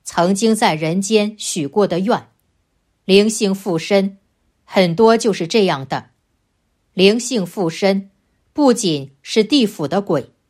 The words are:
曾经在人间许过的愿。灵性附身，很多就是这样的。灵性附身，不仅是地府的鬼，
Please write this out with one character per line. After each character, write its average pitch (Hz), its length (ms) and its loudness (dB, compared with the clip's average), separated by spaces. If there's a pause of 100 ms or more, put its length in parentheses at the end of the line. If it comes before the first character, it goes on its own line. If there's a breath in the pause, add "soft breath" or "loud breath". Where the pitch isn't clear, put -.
曾 180 320 -2
经 220 220 0
在 214 180 0
人 160 260 -4
间 208 380 -2
许 - 280 -6
过 196 200 0
的 175 140 -2
愿。 190 280 -4 (760)
灵 202 260 4
性 202 240 -2
附 190 240 -4
身， 196 400 0 (460)
很 175 320 0
多 226 200 6
就 226 160 0
是 180 140 -4
这 202 200 2
样 139 200 -4
的。 131 240 -8 (840)
灵 196 260 4
性 226 240 -4
附 175 240 -4
身， 196 420 -2 (440)
不 285 180 4
仅 151 480 -4
是 - 240 -2
地 247 220 2
府 156 200 -6
的 185 140 -2
鬼， 165 320 -4 (180)